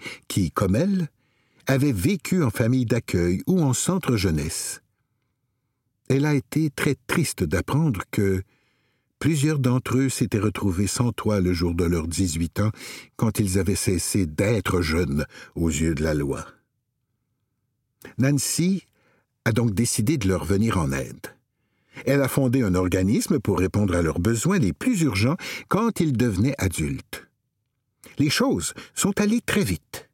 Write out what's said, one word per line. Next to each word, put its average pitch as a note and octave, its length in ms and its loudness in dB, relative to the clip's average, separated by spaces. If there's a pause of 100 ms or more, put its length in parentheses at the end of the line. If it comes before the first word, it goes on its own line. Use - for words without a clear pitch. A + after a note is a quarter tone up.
(280)
qui, F#2 240 -2
comme F#2+ 240 2
elle, F3+ 320 0 (580)
avaient C#3 240 2
vécu E3 540 0
en A#2 60 2
famille B2 340 2
d'accueil F#2+ 640 0
ou F3+ 160 2
en C3+ 100 4
centre D#3+ 440 0
jeunesse. D#2+ 680 -2 (1300)
Elle C3+ 160 2
a D3 80 2
été D3 360 0
très - 260 -2 (100)
triste - 380 -2
d'apprendre F#2+ 680 0
que F#2+ 320 0 (760)
plusieurs D3+ 400 2
d'entre B2 400 0
eux C3+ 100 2
s'étaient A#2 300 -2
retrouvés G2 480 0
sans A#2+ 260 -2
toit G#2 280 0
le F2+ 120 2
jour F2 220 0
de F2 100 0
leurs E2+ 220 0
dix-huit E2 540 -2
ans, G#2+ 100 2 (460)
quand A2 240 -2
ils G2 180 0
avaient F#2+ 160 0
cessé F#2 500 0
d'être F#2 560 0
jeunes D#2 460 0 (280)
aux E2 140 0
yeux D#2+ 260 0
de D2 100 -2
la D#2+ 100 0
loi. C#2 320 -4 (1700)
Nancy D#3+ 680 0 (580)
a A2+ 80 2
donc A#2 220 2
décidé A#2 440 0
de G2+ 100 0
leur F2 160 0
venir G2 340 2
en C#2+ 140 0
aide. C2 340 -8 (800)
Elle C#3 160 4
a B2+ 60 0
fondé C3 340 2
un F#2+ 140 2
organisme F#2+ 640 2
pour F#2+ 180 0
répondre F#2 380 0
à F2 60 2
leurs D#2+ 180 -2
besoins A#2 400 2
les F#2+ 120 2
plus A3+ 300 -2
urgents B2 340 0 (300)
quand G#3+ 320 0
ils D3+ 180 2
devenaient A2+ 400 2
adultes. D2+ 720 -6 (880)
Les D3 120 2
choses F3 420 0 (220)
sont G3+ 260 0
allées G#3+ 200 2
très - 240 0
vite. - 500 -8